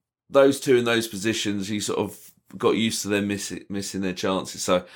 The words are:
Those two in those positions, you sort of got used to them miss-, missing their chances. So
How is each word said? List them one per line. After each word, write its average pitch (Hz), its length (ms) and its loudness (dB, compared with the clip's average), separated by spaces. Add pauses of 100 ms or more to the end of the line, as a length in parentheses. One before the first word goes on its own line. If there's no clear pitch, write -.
(300)
Those 139 320 6
two 127 160 6
in 120 80 2
those 117 240 2
positions, 101 600 -2
you 107 120 -2
sort - 180 -2
of - 320 -6 (260)
got - 200 2
used 110 240 -2
to 98 80 -6
them 101 180 2
miss-, 98 400 -6
missing 98 320 -6
their 95 140 -2
chances. 92 500 -4
So 90 220 2 (100)